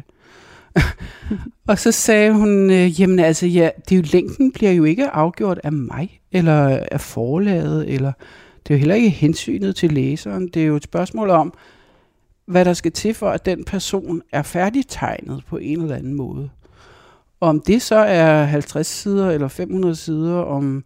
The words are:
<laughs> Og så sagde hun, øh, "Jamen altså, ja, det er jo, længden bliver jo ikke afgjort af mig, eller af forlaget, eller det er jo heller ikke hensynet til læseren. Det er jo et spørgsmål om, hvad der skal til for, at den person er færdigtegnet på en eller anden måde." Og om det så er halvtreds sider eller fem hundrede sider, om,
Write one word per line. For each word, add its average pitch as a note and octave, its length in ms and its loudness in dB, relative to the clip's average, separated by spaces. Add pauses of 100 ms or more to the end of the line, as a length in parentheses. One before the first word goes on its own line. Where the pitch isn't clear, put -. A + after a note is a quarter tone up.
(760)
<laughs> - 920 -4
Og G3+ 100 2
så A3+ 140 2
sagde G#3+ 400 4
hun, G#3 380 4
øh, F3+ 300 4
"Jamen F#3 180 4
altså, E3 280 2
ja, F3 240 4 (180)
det - 60 0
er - 20 6
jo, F3+ 160 4
længden C4 400 2
bliver G3+ 200 2
jo E3+ 120 4
ikke G3+ 260 2
afgjort F3 540 -2
af D3 80 -4
mig, D3 480 -6 (120)
eller D3+ 580 2
af - 100 -4
forlaget, D#3 920 -2
eller C3+ 220 -2 (540)
det D3+ 80 2
er - 0 -
jo C#3+ 40 4
heller D3+ 160 4
ikke A3+ 160 4
hensynet F#3 680 -2
til - 160 0
læseren. D#3+ 560 -4
Det E3 140 -4
er D#3 40 2
jo D3+ 100 2
et D3 80 -6
spørgsmål F#3+ 460 -4
om, D#3+ 240 2 (920)
hvad F3+ 180 2
der F3+ 80 4
skal E3+ 200 -4
til A3 220 -4
for, G3+ 160 -4
at - 160 -6
den F#3 180 -4
person F3 580 -6 (100)
er D3 100 -2
færdigtegnet F#3 1080 -6
på E3 80 -8
en D3+ 260 -6
eller D3 140 -4
anden C3 180 -8
måde." C#3 360 -10 (920)
Og E3+ 80 2
om D3+ 120 2
det G#3+ 220 2
så - 140 0
er E3 480 4
halvtreds D3 420 -2
sider G3 440 -2
eller D3 180 -2
fem F3 240 -8
hundrede F#3 240 0
sider, D#3+ 380 -4
om, C#3 520 -4